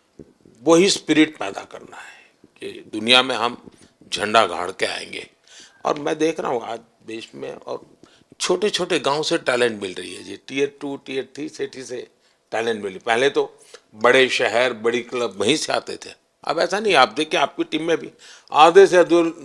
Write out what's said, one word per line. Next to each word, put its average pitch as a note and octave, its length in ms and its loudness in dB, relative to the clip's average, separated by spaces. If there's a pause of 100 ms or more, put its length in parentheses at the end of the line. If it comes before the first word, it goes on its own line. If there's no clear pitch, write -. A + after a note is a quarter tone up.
(640)
वही E3+ 260 6
स्पिरिट D#3 480 0
पैदा G2 240 -10
करना - 360 -18
है - 340 -20 (280)
कि - 340 -14
दुनिया A#2 300 4
में C3 120 -4
हम A#2 320 -4 (460)
झंडा G#2+ 320 2
गाड़ F2 260 -6
के A2 140 -4
आएंगे। - 440 -10 (560)
और D3+ 140 -2
मैं D#3 180 -6
देख D#3+ 220 -2
रहा F3 120 -4
हूँ A#2 120 -4
आज A2+ 160 -10 (280)
देश A2+ 280 -14
में C#3 200 -14
और - 300 -14 (560)
छोटे-छोटे F#3 580 -2
गांव C#3 240 -2
से E3+ 140 -2
टैलेंट A#2+ 440 -2
मिल F#2+ 120 -8
रही F#2 220 -14
है G#2 80 -16
जी, G2 140 -14 (100)
टियर C#3+ 340 -4
टू, C#3 160 -8
टियर C3 380 -10
थ्री D3+ 140 -12
सिटी C3 340 -12
से A#2 240 -14 (440)
टैलेंट A2+ 320 -4
मिली। F#2+ 160 -10
पहले A#2+ 300 0
तो C#3+ 300 -4 (360)
बड़े B2 340 4
शहर, A#2+ 440 0
बड़ी A#2 280 -2
क्लब A#2 360 -6
वहीं G#2 180 0
से D3+ 180 -4
आते - 240 -6
थे, - 280 -20 (180)
अब D3 160 -4
ऐसा F3+ 200 -2
नहीं। G#3 160 0
आप C3 140 6
देखिए, D#3 300 -4
आपकी D3 240 -2
टीम D#3 200 -6
में E3 140 0
भी - 140 -14 (400)
आधे E3+ 360 8
से E3 100 4
अधिक E3+ 140 6 (340)